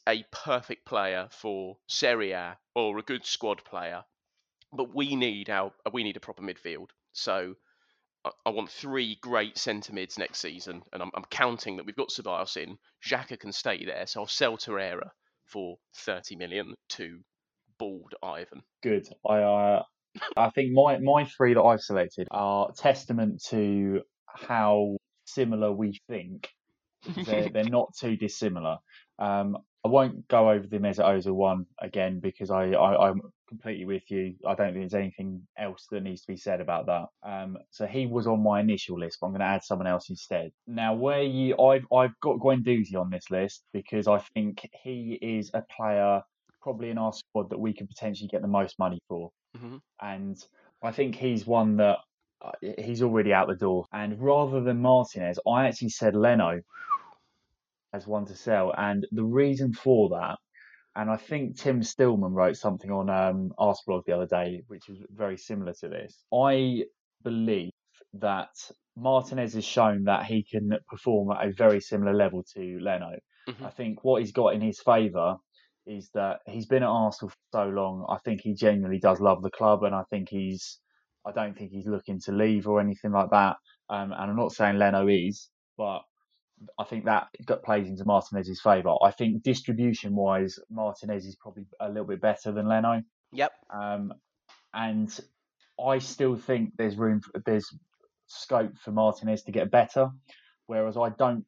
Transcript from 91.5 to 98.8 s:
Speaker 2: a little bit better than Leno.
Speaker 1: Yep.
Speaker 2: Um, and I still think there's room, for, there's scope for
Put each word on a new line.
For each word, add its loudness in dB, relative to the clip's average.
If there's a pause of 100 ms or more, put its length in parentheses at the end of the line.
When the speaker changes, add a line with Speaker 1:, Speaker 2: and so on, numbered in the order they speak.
Speaker 2:
a -6
little -6
bit -6
better 0
than -2
Leno. 2 (300)
Speaker 1:
Yep. 0 (200)
Speaker 2:
Um, -6 (600)
and -2 (640)
I 2
still 0
think -2
there's 0
room, 2
for, -10
there's 0 (560)
scope -2
for -12